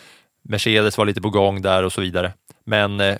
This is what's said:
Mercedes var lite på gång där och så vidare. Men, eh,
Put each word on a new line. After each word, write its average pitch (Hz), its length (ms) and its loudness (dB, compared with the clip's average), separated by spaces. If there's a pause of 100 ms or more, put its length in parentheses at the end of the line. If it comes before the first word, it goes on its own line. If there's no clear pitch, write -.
(440)
Mercedes 107 540 0
var 107 80 2
lite 95 160 -2
på 104 80 -2
gång 98 320 2
där 95 220 2
och 92 100 -2
så - 80 -4
vidare. 90 320 -4 (300)
Men, 104 360 0
eh, 98 200 0